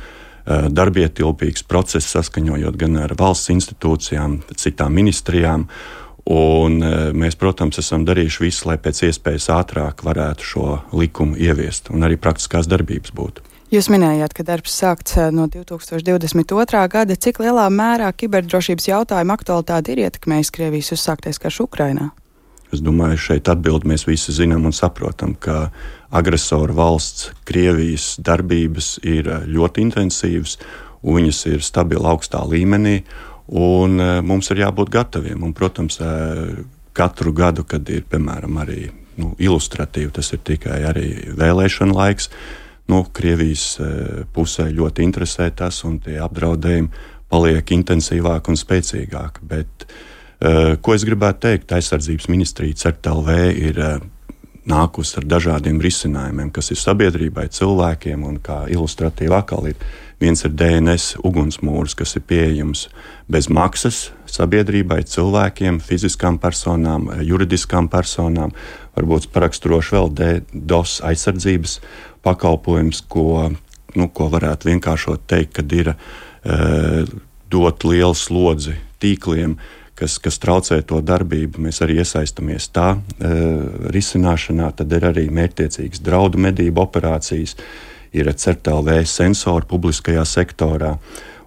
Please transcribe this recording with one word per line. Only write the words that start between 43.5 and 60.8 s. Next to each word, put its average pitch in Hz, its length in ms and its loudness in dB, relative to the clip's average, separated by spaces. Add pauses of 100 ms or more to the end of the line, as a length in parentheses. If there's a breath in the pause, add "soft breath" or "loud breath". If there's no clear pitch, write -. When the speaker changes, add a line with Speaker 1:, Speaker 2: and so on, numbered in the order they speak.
Speaker 1:
eh, 73 440 -6 (100)
pusē 80 360 -2
ļoti 80 320 0
interesē 87 540 0
tas, 87 280 -6
un 80 160 -4
tie 78 200 -8
apdraudējumi 82 720 0 (400 loud breath)
paliek 82 340 4
intensīvāki 85 840 0
un 82 80 2
spēcīgāki. - 840 -4
Bet, 78 460 -8 (560 loud breath)
eh, 80 340 4
ko 113 160 2
es 107 100 4
gribētu 104 380 2
teikt, 113 320 0
Aizsardzības 78 560 -2
ministrija 85 460 0
cert - 320 -2
L 78 160 0
V 78 80 0 (260)
ir, 78 240 -2
eh, 76 180 -2 (720)
nākusi 80 480 0
ar 69 80 -6
dažādiem 78 560 2
risinājumiem, 73 720 -2
kas - 200 -6
ir - 40 -4
sabiedrībai, 90 720 0
cilvēkiem, 85 760 0
un 73 160 -6
kā 73 300 -6
ilustratīvi 80 640 -2
atkal 98 360 0
ir, 76 80 -6 (440 loud breath)
viens 82 240 2
ir 78 60 0
D 78 140 0 (120)
N 82 120 4